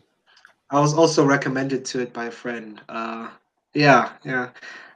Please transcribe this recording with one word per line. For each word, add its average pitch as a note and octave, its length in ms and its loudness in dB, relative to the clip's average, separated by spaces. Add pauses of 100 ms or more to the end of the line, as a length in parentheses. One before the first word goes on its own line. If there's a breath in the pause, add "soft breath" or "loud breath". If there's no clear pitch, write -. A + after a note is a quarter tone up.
(720 soft breath)
I C#3 80 0
was D3 160 2
also D#3+ 320 4
recommended C3+ 600 0
to - 140 -6
it B2 120 -6
by A#2 140 -8
a A#2 40 -10
friend. A2+ 580 -12
Uh, A2+ 400 -10 (460)
yeah, D3 380 4 (120)
yeah. B2+ 260 -6 (440 loud breath)